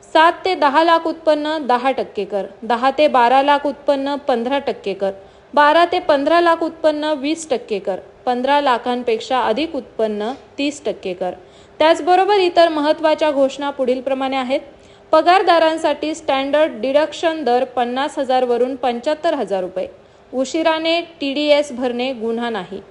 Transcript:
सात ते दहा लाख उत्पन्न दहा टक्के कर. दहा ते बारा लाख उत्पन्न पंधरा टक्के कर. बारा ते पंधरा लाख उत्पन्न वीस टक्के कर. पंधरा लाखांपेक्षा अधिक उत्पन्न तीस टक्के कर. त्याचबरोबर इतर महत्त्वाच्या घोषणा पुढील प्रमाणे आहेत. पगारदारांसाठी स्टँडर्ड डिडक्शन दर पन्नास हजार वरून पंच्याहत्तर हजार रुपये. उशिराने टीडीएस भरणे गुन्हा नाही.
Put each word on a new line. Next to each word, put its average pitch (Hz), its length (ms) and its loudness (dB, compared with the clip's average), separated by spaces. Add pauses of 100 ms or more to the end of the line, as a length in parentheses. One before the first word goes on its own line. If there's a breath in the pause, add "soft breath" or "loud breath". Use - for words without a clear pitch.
(120)
सात 330 200 4 (120)
ते 370 100 0
दहा 302 300 2
लाख 330 220 2
उत्पन्न 311 600 -2
दहा 247 240 0
टक्के 214 340 -6
कर. 196 200 -4 (180)
दहा 233 360 0
ते 302 100 4
बारा 247 340 4
लाख 285 240 2
उत्पन्न 277 500 -2
पंधरा 262 420 -2
टक्के 233 360 -6
कर. 190 160 -2 (440 loud breath)
बारा 302 380 6
ते 359 60 0
पंधरा 311 420 2
लाख 339 220 2
उत्पन्न 302 420 -2
वीस 302 460 -4
टक्के 220 280 -4
कर. 185 180 -6 (300)
पंधरा 254 340 0
लाखांपेक्षा 247 800 -2
अधिक 254 360 -2
उत्पन्न 214 560 -4 (260)
तीस 285 260 -4
टक्के 190 300 -6
कर. 180 160 -6 (480 loud breath)
त्याचबरोबर 349 560 4
इतर 349 340 4
महत्त्वाच्या 311 640 0
घोषणा 277 400 -2
पुढील 262 300 -2
प्रमाणे 269 360 -4
आहेत. 262 240 -2 (520 loud breath)
पगारदारांसाठी 320 1000 2
स्टँडर्ड 277 680 0
डिडक्शन 302 640 -2
दर 247 200 2
पन्नास 254 540 -4
हजार 254 260 0
वरून 247 320 -2
पंच्याहत्तर 302 580 -2
हजार 196 260 -4
रुपये. 180 260 -6 (480 soft breath)
उशिराने 320 680 0
टीडीएस 294 720 0
भरणे 247 400 -4
गुन्हा 233 380 -6
नाही. 190 300 -8 (100)